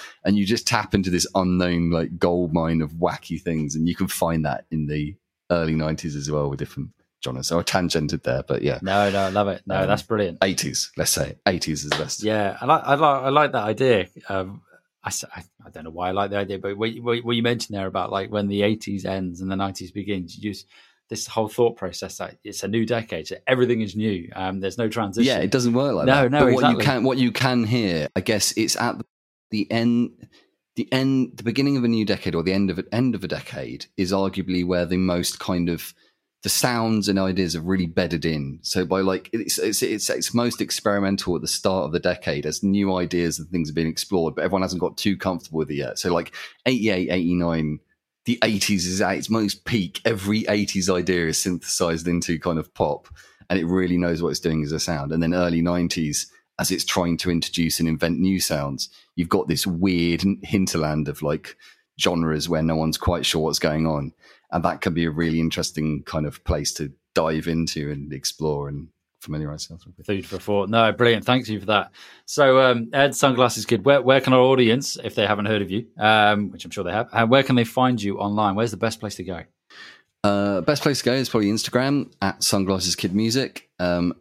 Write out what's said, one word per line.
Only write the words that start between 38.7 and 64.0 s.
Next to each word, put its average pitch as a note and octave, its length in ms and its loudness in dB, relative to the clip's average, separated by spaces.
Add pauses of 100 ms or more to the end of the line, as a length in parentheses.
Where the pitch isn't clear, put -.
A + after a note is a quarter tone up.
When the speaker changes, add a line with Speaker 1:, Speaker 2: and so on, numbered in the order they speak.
Speaker 1:
by, F#2 160 0
like, F#2+ 320 -2
it's, - 260 -4
it's, G#2 240 -2
it's, G2+ 280 -2
it's - 240 -4
most A#2+ 260 0
experimental G2 800 0
at - 40 -6
the E2+ 60 -6
start F#2+ 380 0
of D2+ 80 -4
the E2 80 0
decade D#2+ 440 -2
as D2+ 160 -6
new G2 360 2
ideas E2+ 420 0
and D#2+ 100 -12
things E2+ 200 -2
have D2+ 60 -10
been E2 120 0
explored, E2 480 -2
but D#2 80 -2
everyone F#2 180 0
hasn't F#2 200 -2
got E2+ 160 -2
too G2+ 180 0
comfortable F2 440 -4
with D2 120 -4
it D2 40 -6
yet. C2 240 -6
So, F2+ 140 0
like, E2+ 220 -2 (300)
eighty-eight, G#2 440 0
eighty-nine, E2+ 720 0 (460)
the A#2+ 180 0
eighties G2+ 420 0
is F#2 140 -2
at G2 160 0
its C#2 140 -6
most G#2+ 340 -2
peak. G2 400 -2
Every G#2+ 460 0
eighties G2+ 400 0
idea F2+ 380 2
is D#2+ 100 0
synthesized E2+ 720 -2
into E2+ 300 0
kind E2 200 0
of - 140 -8
pop, - 340 -2 (420)
and F#2+ 80 2
it E2 80 0
really F2 320 2
knows F2 240 0
what E2 100 0
it's D2+ 100 -6
doing D#2+ 220 0
as D2 100 -4
a D2+ 80 -4
sound. D2 320 -4
And E2 100 0
then E2 100 2
early F2 280 2
nineties, E2+ 680 -2 (300)
as D#2 120 -2
it's F2 120 -2
trying F2 360 0
to F#2 120 -2
introduce E2 480 0
and E2 80 2
invent E2 320 0
new F#2 220 2
sounds, C#2+ 480 -4 (260)
you've E2+ 140 0
got F#2+ 180 2
this - 180 -2
weird E2+ 600 2
n-, G2 180 2
hinterland D#2 640 0
of, C#2+ 140 -8
like, D2+ 340 -4 (460)
genres D#2+ 480 0
where D#2+ 140 0
no D#2+ 120 2
one's D#2+ 220 0
quite E2+ 280 0
sure D#2+ 180 0
what's D#2 160 0
going D#2+ 280 0
on. D2 240 -4 (400)